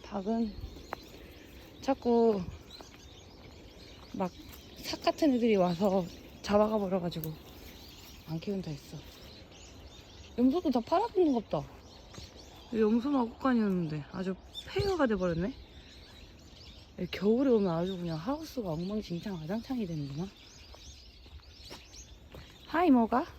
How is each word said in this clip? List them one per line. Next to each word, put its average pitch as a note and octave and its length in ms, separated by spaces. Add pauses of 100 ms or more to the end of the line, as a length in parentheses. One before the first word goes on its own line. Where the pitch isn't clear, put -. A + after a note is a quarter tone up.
닭은 G#3 500 (1300)
자꾸 A#3 600 (1700)
막 F#3 160 (540)
삭 - 200
같은 C4+ 320
애들이 A3+ 200
와서 F3+ 500 (360)
잡아가 G#3+ 360
버려가지고 F3 540 (960)
안 D#3+ 120
키운다 F#3+ 320
했어. D3 260 (1400)
염소도 C4+ 340
다 A#3+ 100
팔아먹는 F#4 520
것 A3 160
같다. C#3+ 160 (1080)
염소 A3+ 360
마구간이었는데 G#3+ 1040
아주 F#3 240 (320)
폐허가 F#4+ 400
돼버렸네. F#3 460 (1600)
겨울에 A#3 400
오면 G3+ 200
아주 F3 240
그냥 E3+ 220
하우스가 B3+ 540
엉망진창 F3+ 680
아장창이 A3 500
되는구나. D3+ 400 (2500)
하이, E4+ 220
뭐가? B3 360 (140)